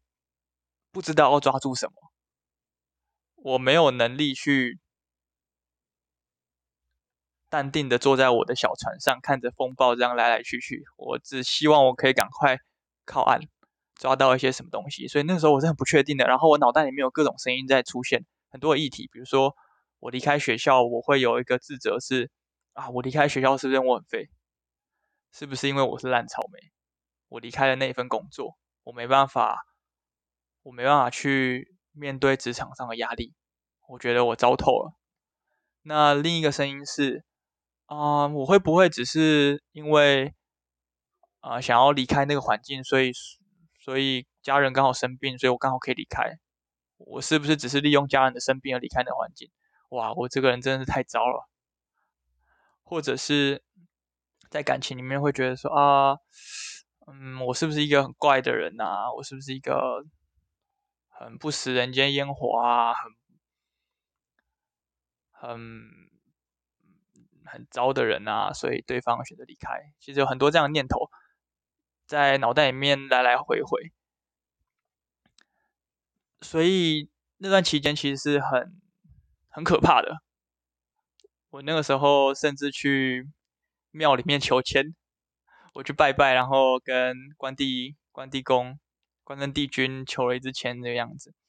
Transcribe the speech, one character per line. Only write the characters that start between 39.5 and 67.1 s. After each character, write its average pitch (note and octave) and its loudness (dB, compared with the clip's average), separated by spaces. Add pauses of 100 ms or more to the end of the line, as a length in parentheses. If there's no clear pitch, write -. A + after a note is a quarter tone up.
因 D3+ -6
为， C#3+ 4 (1040)
啊， B2 -8
想 A#2+ 4
要 C#3 8
离 C3 -2
开 C#3 2
那 C#3+ -2
个 C#3 -2
环 G#2+ -2
境， C3+ -10
所 C3+ 2
以， B2+ 0 (640)
所 C3 -6
以 C3+ -2 (140)
家 C#3 0
人 C3+ 0
刚 C#3 2
好 C3 2
生 B2+ -6
病， C3 -8
所 B2+ 0
以 B2+ 4
我 B2 0
刚 C3+ -2
好 B2+ -6
可 - -8
以 - -2
离 - -8
开？ - -6 (640)
我 - -14
是 D#3 0
不 D3 -6
是 D3+ 2
只 C#3+ -8
是 C#3 0
利 D3 2
用 C#3+ 2
家 C3+ 4
人 B2+ 0
的 B2 -12
生 C3+ -2
病 C3 -6
而 B2 -4
离 B2+ -10
开 B2+ -4
那 B2 -6
个 B2+ -6
环 - -6
境？ - -20 (380)
哇， A2+ -6
我 B2 -6
这 C3+ -4
个 C3 4
人 B2 -2
真 C3 -2
的 C3 -8
是 C3+ -6
太 C3 -2
糟 A#2 -4
了。 B2 -4 (1400)
或 E3 -8
者 C3 -2
是 C#3 -2 (840)
在 D3 -6
感 C3+ -2
情 C3 -10
里 B2+ -12
面 C3+ -6
会 D3 0
觉 C3+ -2
得 B2+ -4
说， D3 -8
啊， C#3 4 (880)
嗯， C3 -12
我 B2 0
是 D#3+ 0
不 D#3 -2
是 D3+ 0
一 D3+ -2
个 C#3 6
很 C3+ -6
怪 C#3 4
的 B2 0
人 D#2+ -4
啊？ G#2 -4
我 B2 -12
是 C#3 -16
不 C3+ -16
是 C#3 -12
一 C3+ -10
个 C3 -4 (1040)
很 A2+ -20
不 D3+ -8
食 C3 -6
人 B2 0
间 C3+ 0
烟 C#3 -4
火 A#2 -4
啊？ A#2+ 2
很， A#2 -10 (2250)
很， A2+ -18 (1400)